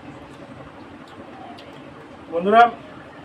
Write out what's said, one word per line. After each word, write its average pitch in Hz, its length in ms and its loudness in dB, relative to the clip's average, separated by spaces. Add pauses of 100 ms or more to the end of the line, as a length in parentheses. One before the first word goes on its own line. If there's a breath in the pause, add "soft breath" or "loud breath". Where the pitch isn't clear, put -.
(2250)
বন্ধুরা, 208 400 8 (540)